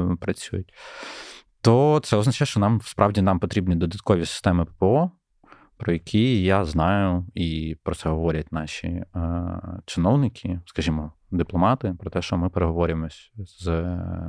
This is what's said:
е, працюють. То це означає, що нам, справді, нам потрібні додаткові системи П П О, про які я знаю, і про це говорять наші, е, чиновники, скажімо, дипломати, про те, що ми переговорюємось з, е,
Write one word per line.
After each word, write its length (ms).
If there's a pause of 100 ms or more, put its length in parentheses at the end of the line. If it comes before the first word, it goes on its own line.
(140)
е, 20
працюють. 580 (880)
То 420
це 140
означає, 300
що 120
нам, 240
справді, 380
нам 180
потрібні 360
додаткові 500
системи 400
П 140
П 60
О, 260 (680)
про 160
які 500
я 220
знаю, 680
і 500
про 120
це 140
говорять 420
наші, 360
е, 180 (800)
чиновники, 800
скажімо, 480 (180)
дипломати, 680
про 100
те, 120
що 160
ми 120
переговорюємось 880
з, 300
е, 340 (280)